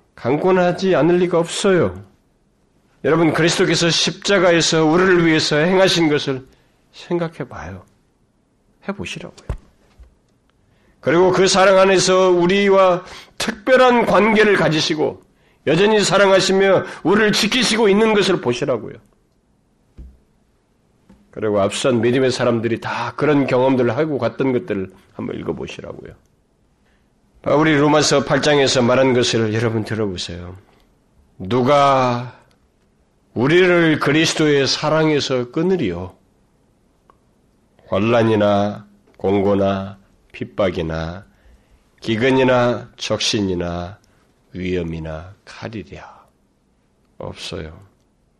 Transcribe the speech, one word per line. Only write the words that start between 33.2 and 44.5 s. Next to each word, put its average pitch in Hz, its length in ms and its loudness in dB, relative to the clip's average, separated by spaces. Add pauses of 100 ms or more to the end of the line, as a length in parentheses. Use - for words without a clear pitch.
우리를 165 640 2
그리스도의 151 680 0
사랑에서 147 840 -2
끊으리요? 135 640 -4 (1700)
환난이나 104 960 0 (300)
공고나 98 800 -2 (340)
핍박이나 87 920 -6 (760)
기근이나 123 960 0
적신이나 90 1000 -6 (540)